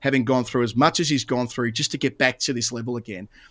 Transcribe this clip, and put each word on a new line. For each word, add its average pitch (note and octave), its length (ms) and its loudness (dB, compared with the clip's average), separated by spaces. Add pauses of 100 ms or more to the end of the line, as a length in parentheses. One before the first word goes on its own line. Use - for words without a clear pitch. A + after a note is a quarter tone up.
having C3+ 240 2
gone B2+ 180 4
through A#2+ 220 0
as A2+ 100 -2
much D3+ 240 4
as E3 100 0
he's C#3+ 160 0
gone B2 220 -2
through A#2 240 -2
just B2+ 220 -2
to C#3+ 60 -4
get C3 200 -2
back B2+ 220 2
to - 120 -2
this A#2+ 200 -4
level A#2+ 240 -6
again, G#2 320 -10 (220)